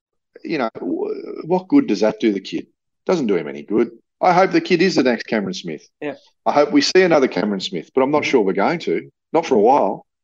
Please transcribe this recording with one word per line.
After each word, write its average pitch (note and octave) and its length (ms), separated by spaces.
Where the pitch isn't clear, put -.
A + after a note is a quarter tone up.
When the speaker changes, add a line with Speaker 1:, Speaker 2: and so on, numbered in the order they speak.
Speaker 1:
You D#3+ 140
know, A#2 160
w-, - 680
what F3+ 240
good C#3 200
does G#2 120
that G#2+ 200
do A2+ 120
the G2 80
kid? - 280
Doesn't E3 220
do G2 100
him D#2 120
any C#2+ 140
good. A#2 280
I F3+ 120
hope F3+ 180
the E3+ 100
kid E3+ 220
is F#3 120
the D#3 80
next A#2+ 220
Cameron F#2+ 300
Smith. - 320
Speaker 2:
Yeah. C#3+ 140
Speaker 1:
I A#2 80
hope D3 200
we C#3+ 80
see F3+ 220
another D#3 260
Cameron - 320
Smith, - 340
but C3 80
I'm C3+ 80
not D3 120
Speaker 2:
Mm-hmm. C#3 80
Speaker 1:
sure C3 100
we're F#2+ 140
going B2+ 260
to. - 300
Not D#3+ 140
for C3 100
a G#2 40
while. A#2 460